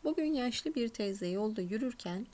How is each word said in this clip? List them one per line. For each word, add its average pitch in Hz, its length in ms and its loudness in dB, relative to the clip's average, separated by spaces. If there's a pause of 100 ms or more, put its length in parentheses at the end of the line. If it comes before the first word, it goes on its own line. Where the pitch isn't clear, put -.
Bugün 311 300 2
yaşlı 247 420 0
bir 233 140 2
teyze 196 380 -2
yolda 208 340 0
yürürken 208 720 -2